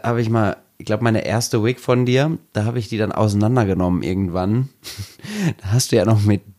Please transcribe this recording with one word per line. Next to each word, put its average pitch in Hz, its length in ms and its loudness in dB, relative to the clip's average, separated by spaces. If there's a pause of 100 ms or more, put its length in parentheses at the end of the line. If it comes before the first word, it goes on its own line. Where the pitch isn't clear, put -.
hab 117 140 0
ich 113 120 0
mal, 110 280 0 (200)
ich - 60 -18
glaub, 107 160 -2
meine 113 240 0
erste 110 400 0
Wig 127 160 0
von 123 240 0
dir, 135 320 2 (160)
da 107 140 -2
hab 120 100 -4
ich 117 120 -4
die 113 100 -4
dann 104 120 0
auseinandergenommen 101 920 2
irgendwann. 95 720 -2
<laughs> - 40 -20 (840)
Da 95 120 -4
hast 123 180 0
du 120 60 2
ja 101 80 4
noch 110 180 4
mit 104 200 2 (160)